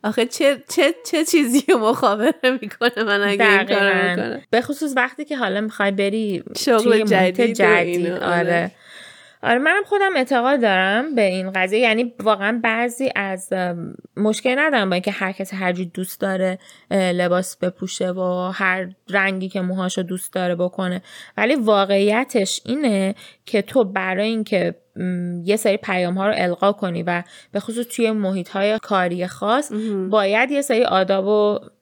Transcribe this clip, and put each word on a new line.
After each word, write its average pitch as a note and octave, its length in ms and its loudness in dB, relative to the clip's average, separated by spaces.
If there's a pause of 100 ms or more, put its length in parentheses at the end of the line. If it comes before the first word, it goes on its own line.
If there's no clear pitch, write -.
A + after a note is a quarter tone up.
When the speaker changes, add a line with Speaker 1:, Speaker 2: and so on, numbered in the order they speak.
Speaker 1:
آخه A3 220 0
چه، C#4 440 0
چه، E4 260 2 (100)
چه D#4+ 200 0
چیزی C#4 440 2
رو F4+ 100 6
مخابره A#3 800 2
می‌کنه A3+ 420 -2
من G3+ 180 0
اگه G3+ 280 2
این G3+ 80 6
کارو G3 220 0
Speaker 2:
دقیقاً. F3+ 300 2
Speaker 1:
می‌کنم. F3+ 400 -4
Speaker 2:
به A3+ 120 2
خصوص C#4 340 -6
وقتی C4 300 -2
که C#4+ 120 -6
حالا G3+ 240 -2
می‌خوای G#3+ 300 -2
بری G3+ 520 -2 (140)
Speaker 1:
شغل A3+ 260 2
Speaker 2:
توی A3 200 4
محیط F#3+ 380 2
Speaker 1:
جدید A#3 80 4
و G3+ 40 -2
Speaker 2:
جدید. F3 520 2
Speaker 1:
اینا، F3 100 -2
آره. F3 240 0
Speaker 2:
آره. F3 320 0 (720)
آره، A#3 140 2
منم E4 260 2
خودم G4 320 0
اعتقاد C4 460 2
دارم G#3 540 2
به A#3 60 2
این F#3+ 300 0
قضیه. F#3+ 280 0
یعنی A#3 400 2
واقعاً G#3+ 440 0
بعضی A#3+ 520 -2
از، F#3+ 360 -4
ام، F3 440 -4 (220)
مشکلی G#3+ 380 0
ندارم C4+ 340 2
با F3+ 40 2
اینکه F#3 180 -2
هر G3 200 -4
کسی F#3+ 240 -8
هر F#3 180 -2
جور F#3 200 -4
دوست - 280 -8
داره، F#3 380 -2 (320)
اه، F#3 200 2
لباس F3+ 460 0
بپوشه F#3 540 -4
و F3+ 440 -4
هر F#3 340 -2 (200)
رنگی F#3+ 400 -2
که F#3+ 120 -4
موهاشو F#3 400 -2
دوست F#3 320 -6
داره F3+ 220 -2
بکنه. F3+ 460 -4 (360)
ولی A#3 180 2
واقعیتش G#3 1120 2
اینه G#3+ 500 0 (300)
که G#3 160 0
تو A#3+ 220 2
برای F#3+ 440 -2
اینکه، G#3 480 -2 (200)
م، F3 480 -4
یه G3 120 2
سری G#3+ 220 0
پیام‌ها F#3 500 -2
رو G#3+ 100 2
القا F3+ 340 0
کنی F3 320 -4
و F3 200 -2 (280)
به G3+ 80 -4
خصوص A#3 280 -6
توی A3+ 240 0
محیط‌های G3 680 -2
کاری F3+ 460 0
خاص، A#3+ 440 -2
Speaker 1:
مهم. G#3 380 -4
Speaker 2:
باید G#3+ 420 2
یه C#4+ 100 0
سری B3 220 2
آداب F#3+ 420 2
رو G#3 340 2 (220)